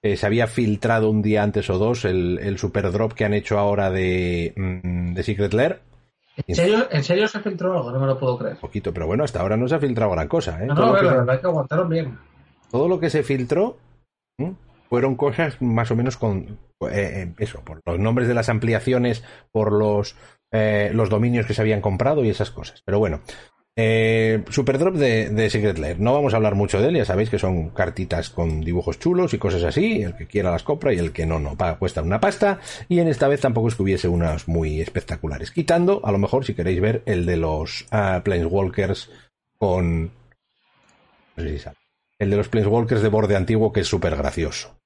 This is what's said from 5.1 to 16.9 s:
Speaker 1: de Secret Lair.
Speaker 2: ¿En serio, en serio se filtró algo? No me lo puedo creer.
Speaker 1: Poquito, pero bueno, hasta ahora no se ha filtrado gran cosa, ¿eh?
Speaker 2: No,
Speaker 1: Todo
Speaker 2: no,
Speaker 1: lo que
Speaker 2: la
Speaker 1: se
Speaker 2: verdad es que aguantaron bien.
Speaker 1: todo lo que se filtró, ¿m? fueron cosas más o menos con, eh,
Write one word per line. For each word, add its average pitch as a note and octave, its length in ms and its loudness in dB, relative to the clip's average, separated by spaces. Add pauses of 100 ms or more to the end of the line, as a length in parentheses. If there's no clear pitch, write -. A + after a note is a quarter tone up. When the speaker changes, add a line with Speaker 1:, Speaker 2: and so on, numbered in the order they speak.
Speaker 1:
de F2+ 100 -4
Secret G2+ 300 -2
Lair. C3+ 280 0 (640)
Speaker 2:
¿En D#3+ 100 -4
serio, G#3 360 2
en D3 120 0
serio F#3+ 240 2
se G#3+ 120 -6
filtró F#3 340 -4
algo? B2+ 180 -2
No C3 80 -2
me C3+ 60 2
lo C3+ 140 0
puedo B2+ 180 0
creer. - 200 -6
Speaker 1:
Poquito, - 360 -6
pero E2 140 -4
bueno, A2+ 160 2
hasta - 180 -4
ahora G2 160 0
no B2 100 0
se D3+ 80 2
ha D#3 40 0
filtrado A2+ 320 0
gran E2 160 0
cosa, F2+ 360 -2
¿eh? A#2+ 40 -4
Speaker 2:
No, D3 80 0
Speaker 1:
Todo F3 100 4
Speaker 2:
no, A3+ 80 4
Speaker 1:
lo G3 60 4
que F#3 60 4
Speaker 2:
la E3+ 60 4
Speaker 1:
se C3 60 4
Speaker 2:
verdad B2 180 2
es C3 60 -4
que F#3 60 -2
aguantaron D#3+ 420 0
bien. D3+ 300 -4 (500)
Speaker 1:
todo C#3 180 0
lo F3+ 120 2
que D#3+ 100 0
se D3+ 140 2
filtró, C#3+ 540 0 (600)
¿m? F3 160 -6 (340)
fueron B2 280 0
cosas C#3+ 460 -2
más A#2 280 0
o A2+ 60 2
menos B2 200 0
con, G2+ 440 -4 (220)
eh, E2+ 100 -4